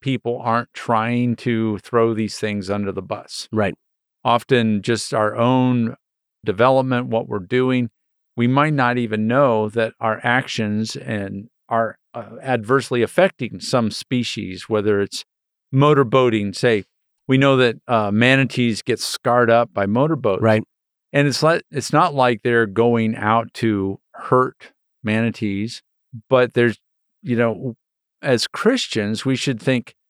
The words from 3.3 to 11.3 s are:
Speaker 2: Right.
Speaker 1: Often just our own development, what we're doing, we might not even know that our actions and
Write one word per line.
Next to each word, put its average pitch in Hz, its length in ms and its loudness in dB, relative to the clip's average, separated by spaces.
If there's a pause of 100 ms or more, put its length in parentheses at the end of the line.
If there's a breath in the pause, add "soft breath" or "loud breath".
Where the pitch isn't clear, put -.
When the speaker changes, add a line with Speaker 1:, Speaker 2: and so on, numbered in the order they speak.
Speaker 2:
Right. 104 240 0 (480)
Speaker 1:
Often 117 580 0
just 117 320 -2
our 107 220 0
own 123 580 2 (500)
development, 127 600 2
what 117 220 -4
we're 107 100 -6
doing, 127 520 0 (460)
we 120 120 0
might 147 260 2
not 123 240 0
even 107 300 -2
know 120 400 2
that 113 320 -2
our 110 240 -2
actions 113 720 -2
and 101 500 -8 (220)